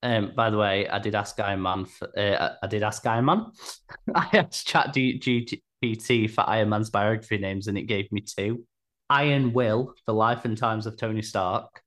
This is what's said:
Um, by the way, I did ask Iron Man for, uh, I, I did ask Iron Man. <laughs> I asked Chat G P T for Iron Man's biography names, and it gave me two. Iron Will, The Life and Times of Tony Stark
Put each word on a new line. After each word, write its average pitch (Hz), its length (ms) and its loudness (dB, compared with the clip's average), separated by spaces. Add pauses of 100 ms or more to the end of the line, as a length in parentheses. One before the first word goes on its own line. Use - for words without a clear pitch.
Um, 113 320 0
by 113 140 4
the 107 80 2
way, 101 300 2
I 101 100 -2
did 104 160 -2
ask 104 260 -2
Iron 101 220 -2
Man 92 240 -2
for, - 320 -14
uh, 101 440 0
I, 98 40 -6
I - 20 -4
did 104 140 -2
ask 104 240 -2
Iron 117 200 2
Man. 196 200 2 (360)
<laughs> - 340 -6
I 170 180 0
asked - 340 2
Chat 139 280 2
G 131 240 2 (600)
P 117 160 0
T 110 320 2
for 110 220 0
Iron 107 200 2
Man's 107 200 0
biography 107 480 0
names, 98 300 -4
and 101 100 -2
it 95 60 -4
gave 101 280 -4
me 104 100 -2
two. 110 420 -4 (480)
Iron 139 420 4
Will, 120 400 0 (140)
The 117 60 0
Life 113 320 2
and 110 120 -2
Times 110 300 -2
of 107 100 -10
Tony 110 240 -4
Stark 98 640 -4